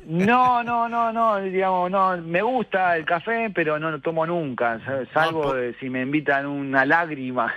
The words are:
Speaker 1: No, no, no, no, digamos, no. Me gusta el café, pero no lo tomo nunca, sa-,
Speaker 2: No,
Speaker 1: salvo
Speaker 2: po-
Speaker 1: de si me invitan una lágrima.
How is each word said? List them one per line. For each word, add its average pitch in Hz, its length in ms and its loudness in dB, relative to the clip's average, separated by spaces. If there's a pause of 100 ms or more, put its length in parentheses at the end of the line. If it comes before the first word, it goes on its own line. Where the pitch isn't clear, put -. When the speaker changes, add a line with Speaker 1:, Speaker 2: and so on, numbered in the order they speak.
Speaker 1:
No, 240 600 4
no, 233 240 0
no, 233 240 0
no, 226 260 2
digamos, 185 500 0
no. 190 280 2
Me 170 240 -2
gusta 196 560 0
el 156 80 -4
café, 220 500 0
pero 156 240 0
no 160 100 -2
lo 151 120 -6
tomo 160 260 0
nunca, 123 560 -2
sa-, 135 160 -4
Speaker 2:
No, 123 140 -6
Speaker 1:
salvo 160 300 2
Speaker 2:
po- 139 100 0
Speaker 1:
de 123 220 -2
si 131 140 -8
me 127 120 -2
invitan 139 440 0
una 139 400 0
lágrima. 135 720 0